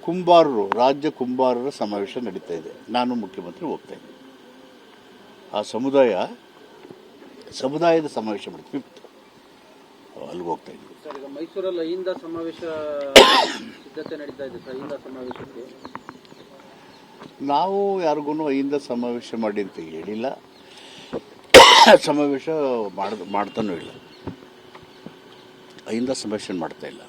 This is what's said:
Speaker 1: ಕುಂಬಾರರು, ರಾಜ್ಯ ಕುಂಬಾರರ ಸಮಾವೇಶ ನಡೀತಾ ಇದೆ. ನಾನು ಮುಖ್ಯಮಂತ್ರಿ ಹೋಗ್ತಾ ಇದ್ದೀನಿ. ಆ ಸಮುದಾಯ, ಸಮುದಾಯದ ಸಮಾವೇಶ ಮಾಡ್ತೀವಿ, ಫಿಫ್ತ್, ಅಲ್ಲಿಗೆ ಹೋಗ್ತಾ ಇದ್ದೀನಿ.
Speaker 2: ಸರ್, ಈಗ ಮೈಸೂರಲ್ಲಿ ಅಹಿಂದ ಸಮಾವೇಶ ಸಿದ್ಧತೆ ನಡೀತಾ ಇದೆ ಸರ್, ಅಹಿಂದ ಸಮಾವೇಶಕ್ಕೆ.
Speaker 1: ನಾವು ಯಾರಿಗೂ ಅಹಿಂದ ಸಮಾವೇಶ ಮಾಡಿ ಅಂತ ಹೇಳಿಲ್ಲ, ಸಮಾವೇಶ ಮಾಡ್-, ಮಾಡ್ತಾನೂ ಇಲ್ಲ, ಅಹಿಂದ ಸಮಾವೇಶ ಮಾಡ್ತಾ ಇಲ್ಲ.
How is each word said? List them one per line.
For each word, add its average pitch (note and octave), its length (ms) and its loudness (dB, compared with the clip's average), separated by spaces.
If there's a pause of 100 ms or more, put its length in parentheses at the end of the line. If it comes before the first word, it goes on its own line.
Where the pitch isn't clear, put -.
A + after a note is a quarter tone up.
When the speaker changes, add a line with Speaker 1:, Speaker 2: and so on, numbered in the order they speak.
Speaker 1:
ಕುಂಬಾರರು, E3 640 6
ರಾಜ್ಯ C#3 400 4
ಕುಂಬಾರರ B2+ 600 0
ಸಮಾವೇಶ G#2 480 -4
ನಡೀತಾ G2 360 -8
ಇದೆ. E2 160 -8 (200)
ನಾನು B2 260 0
ಮುಖ್ಯಮಂತ್ರಿ F#2 500 -10
ಹೋಗ್ತಾ G#2 280 -8
ಇದ್ದೀನಿ. - 180 -20 (1400)
ಆ G#2 80 -2
ಸಮುದಾಯ, B2 640 2 (1200)
ಸಮುದಾಯದ D#3 540 2
ಸಮಾವೇಶ A2 440 -6
ಮಾಡ್ತೀವಿ, F2+ 340 -10
ಫಿಫ್ತ್, - 220 -20 (1200)
ಅಲ್ಲಿಗೆ F2 200 -8
ಹೋಗ್ತಾ E2 220 -8
ಇದ್ದೀನಿ. - 320 -20
Speaker 2:
ಸರ್, C#3+ 160 -12
ಈಗ C3+ 60 -14
ಮೈಸೂರಲ್ಲಿ E3 540 -6
ಅಹಿಂದ F3 280 -4 (140)
ಸಮಾವೇಶ E3 340 -8 (1080)
ಸಿದ್ಧತೆ - 520 -14
ನಡೀತಾ C#3+ 280 -12
ಇದೆ B2 140 -12
ಸರ್, C3 180 -14
ಅಹಿಂದ D3 160 -10
ಸಮಾವೇಶಕ್ಕೆ. C3 1000 -14 (1500)
Speaker 1:
ನಾವು F#3+ 600 2
ಯಾರಿಗೂ D3+ 460 0
ಅಹಿಂದ C#3 260 0
ಸಮಾವೇಶ A#2+ 640 -4
ಮಾಡಿ G#2+ 240 -2
ಅಂತ F#2+ 180 -8
ಹೇಳಿಲ್ಲ, F2 600 -8 (1700)
ಸಮಾವೇಶ C#3+ 440 0 (460)
ಮಾಡ್-, G2 360 -8
ಮಾಡ್ತಾನೂ G2+ 420 -2
ಇಲ್ಲ, D#2 160 -10 (2000)
ಅಹಿಂದ A#2 220 -2
ಸಮಾವೇಶ G#2+ 500 -4
ಮಾಡ್ತಾ D#2 280 -8
ಇಲ್ಲ. C#2 220 -14